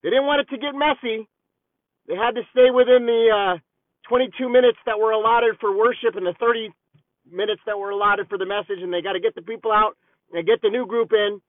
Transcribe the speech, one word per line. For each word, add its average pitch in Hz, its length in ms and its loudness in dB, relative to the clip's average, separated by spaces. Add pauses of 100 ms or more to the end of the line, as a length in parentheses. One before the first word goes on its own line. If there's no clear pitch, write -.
They 160 80 -6
didn't 262 160 0
want 285 160 0
it - 80 -8
to 277 80 -10
get 285 160 -8
messy. 262 540 -4 (800)
They 165 80 -6
had 226 200 -2
to 240 60 -6 (100)
stay 254 220 6
within 247 320 6
the, 226 240 4
uh, 196 300 0 (500)
twenty-two 247 400 -2
minutes 247 360 4
that 214 140 -4
were 220 120 2
allotted 220 480 2
for 202 160 -2
worship 226 400 0
and 185 100 -6
the 175 140 -2
thirty 226 340 -2 (560)
minutes 202 360 -6
that 208 120 -6
were 196 120 -8
allotted 202 400 -2
for 202 80 -6
the 185 80 -4
message, 196 360 -6
and 180 120 -8
they 175 80 -4
gotta 185 180 -6
get 151 160 -4
the - 60 -16
people 220 300 -8
out 214 260 0 (340)
and 170 160 -6
get 226 140 0
the 214 80 0
new 240 160 -4
group 226 260 -4
in. 208 380 0